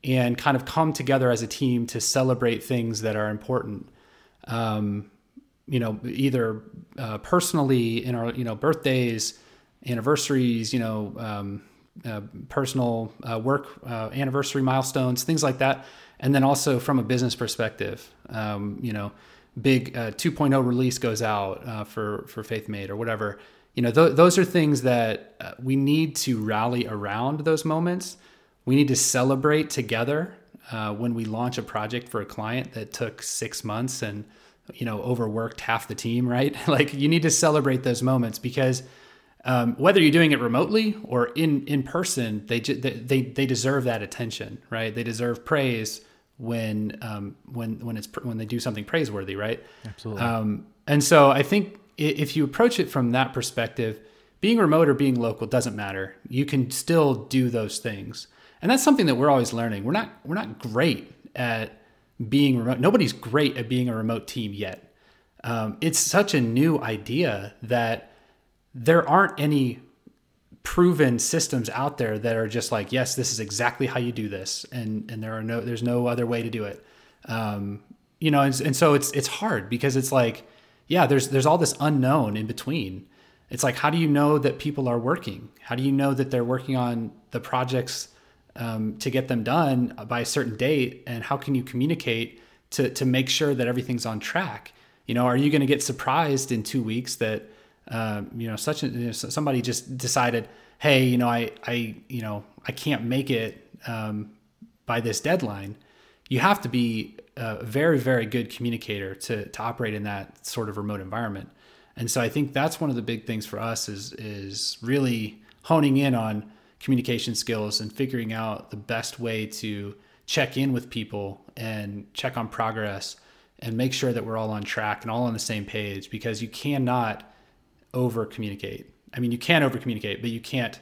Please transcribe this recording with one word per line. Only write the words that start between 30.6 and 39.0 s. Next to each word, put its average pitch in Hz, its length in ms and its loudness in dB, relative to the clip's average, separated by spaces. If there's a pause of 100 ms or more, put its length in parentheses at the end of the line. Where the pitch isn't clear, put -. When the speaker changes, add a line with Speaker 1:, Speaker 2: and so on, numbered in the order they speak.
Speaker 1:
uh, 107 220 -4
when 117 200 -2
we 113 120 -4
launch 117 320 0
a 123 60 -4
project 110 460 -4
for 110 120 -4
a 104 40 -6
client 120 480 -6
that 110 180 -10
took 113 300 -6
six - 420 -6
months 117 380 -4
and, 104 240 -6 (480)
you - 120 -6
know, 107 160 -4
overworked 113 600 -2
half - 260 -2
the 110 80 -8
team, 120 320 0
right? 135 340 2
<laughs> - 60 -2
Like, 143 260 4
you 143 140 2
need 165 140 4
to 160 80 4
celebrate 139 540 4
those 120 180 0
moments 123 380 2
because, 127 420 0 (640)